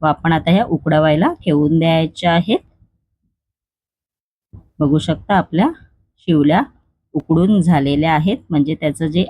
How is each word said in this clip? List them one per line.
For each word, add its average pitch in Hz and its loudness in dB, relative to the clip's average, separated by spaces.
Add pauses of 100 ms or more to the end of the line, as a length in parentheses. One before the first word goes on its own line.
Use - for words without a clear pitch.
व 156 -2
आपण 156 0
आता 160 -2
ह्या 196 2
उकडवायला 156 0 (120)
ठेवून 151 0
द्यायच्या 165 0
आहेत. 180 0 (2250)
बघू 151 0
शकता 165 -4
आपल्या 190 0 (460)
शिवल्या 160 2 (520)
उकडून 175 2
झालेल्या 156 0
आहेत, 180 -2 (120)
म्हणजे 151 0
त्याचं 156 -4
जे 170 -2